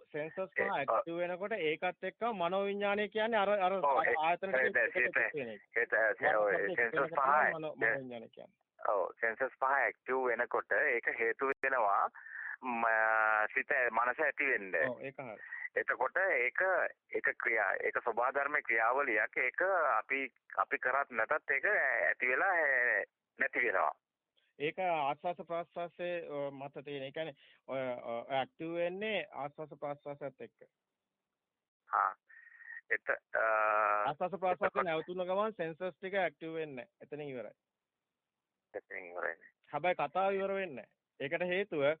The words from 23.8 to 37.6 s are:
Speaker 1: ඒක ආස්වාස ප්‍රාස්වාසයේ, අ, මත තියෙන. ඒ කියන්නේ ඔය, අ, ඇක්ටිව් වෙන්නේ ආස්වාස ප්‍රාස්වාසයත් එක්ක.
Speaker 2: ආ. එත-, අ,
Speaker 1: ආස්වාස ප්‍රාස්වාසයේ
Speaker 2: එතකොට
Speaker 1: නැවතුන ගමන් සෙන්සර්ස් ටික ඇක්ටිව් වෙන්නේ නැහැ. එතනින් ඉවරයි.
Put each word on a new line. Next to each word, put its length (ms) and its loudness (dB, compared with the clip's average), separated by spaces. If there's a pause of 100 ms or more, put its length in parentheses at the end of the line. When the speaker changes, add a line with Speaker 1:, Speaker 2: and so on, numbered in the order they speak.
Speaker 1:
ඒක 200 -4
ආස්වාස 580 -2
ප්‍රාස්වාසයේ, 800 -6 (100)
අ, 240 -6
මත 320 -12
තියෙන. 200 -8
ඒ 80 -10
කියන්නේ 240 -8 (320)
ඔය, 120 -4
අ, 380 -4 (220)
ඇක්ටිව් 340 -6
වෙන්නේ 580 -2
ආස්වාස 480 -10
ප්‍රාස්වාසයත් 600 -8
එක්ක. 260 -18 (1200)
Speaker 2:
ආ. 220 2 (800)
එත-, 260 -4 (160)
අ, 160 2 (560)
Speaker 1:
ආස්වාස 280 -2
ප්‍රාස්වාසයේ 360 0
Speaker 2:
එතකොට 160 0
Speaker 1:
නැවතුන 420 -4
ගමන් 320 -2
සෙන්සර්ස් 400 -6
ටික 160 -10
ඇක්ටිව් 400 -2
වෙන්නේ 320 -8
නැහැ. 220 -20
එතනින් 220 -10
ඉවරයි. 260 -10 (1160)